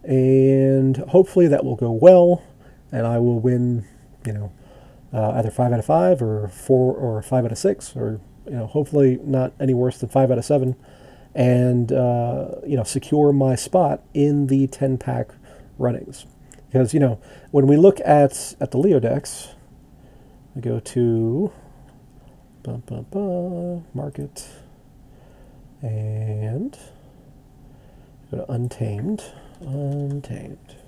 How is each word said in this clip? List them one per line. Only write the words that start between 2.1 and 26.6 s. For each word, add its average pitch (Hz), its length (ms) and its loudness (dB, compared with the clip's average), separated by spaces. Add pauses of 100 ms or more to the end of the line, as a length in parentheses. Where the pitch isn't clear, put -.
and 117 160 -2
I 117 120 0
will 120 200 2
win, 123 460 0 (400)
you 113 80 -8
know, 104 200 -10 (600)
uh, 110 200 -2
either 113 180 -2
five 120 240 0
out 113 40 0
of - 60 -4
five 170 380 2
or 107 260 -4
four 127 460 0
or 113 260 -6
five 127 240 -2
out 113 80 -4
of 110 60 -10
six, - 360 -4
or, 110 240 -6 (280)
you - 60 -14
know, 117 140 -8
hopefully 139 560 0
not 131 380 -2
any 131 140 0
worse 123 240 -2
than 117 100 -8
five 131 220 2
out 120 80 0
of 117 80 -6
seven, 131 280 0 (600)
and, 123 580 2
uh, 123 600 -2 (140)
you 143 120 -2
know, 110 60 -2
secure 147 500 0
my 135 200 2
spot 147 480 0 (120)
in 143 320 2
the 135 220 2
ten 135 280 -2
pack 120 360 -6 (460)
runnings. - 460 -6 (440)
Because, 127 260 0
you 135 60 2
know, 120 200 0 (300)
when 139 160 4
we 143 100 6
look 196 240 6
at, 147 580 2
at - 120 -6
the - 80 -2
Leo 156 220 2
decks, - 480 -6 (1080)
we 127 80 -10
go 117 180 -4
to, 120 720 -2 (1120)
bum, 120 240 -10
bum, 117 240 -12
bum, 175 840 -6
market, 143 560 -12 (1300)
and 110 960 -6 (1500)